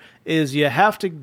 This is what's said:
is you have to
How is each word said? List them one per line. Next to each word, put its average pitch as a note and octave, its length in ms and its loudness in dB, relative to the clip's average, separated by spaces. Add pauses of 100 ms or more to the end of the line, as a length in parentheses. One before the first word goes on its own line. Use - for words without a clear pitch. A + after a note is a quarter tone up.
(260)
is D#3 280 0
you D3 140 2
have F#3 300 2
to G3 120 -4 (120)